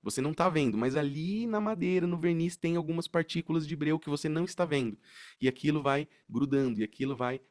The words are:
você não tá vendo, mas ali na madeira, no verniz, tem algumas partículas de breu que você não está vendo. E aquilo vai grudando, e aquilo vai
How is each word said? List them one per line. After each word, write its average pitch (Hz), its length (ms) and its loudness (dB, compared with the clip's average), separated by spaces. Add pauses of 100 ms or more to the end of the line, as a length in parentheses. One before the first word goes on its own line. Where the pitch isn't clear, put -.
você 107 200 -2
não 151 140 0
tá 175 120 4
vendo, 143 300 2
mas 127 180 0
ali 160 520 -2
na 220 120 0
madeira, 185 460 0
no 175 120 0
verniz, 170 380 0
tem 170 200 0
algumas 165 320 -2
partículas 165 600 0
de 160 80 -6
breu 151 240 0
que 156 100 -8
você 147 200 -2
não 156 160 0
está - 180 -2
vendo. 139 340 0 (440)
E 127 60 4
aquilo 147 340 0
vai 139 260 2 (220)
grudando, 131 500 2
e 110 40 2
aquilo 131 340 -4
vai 127 340 -2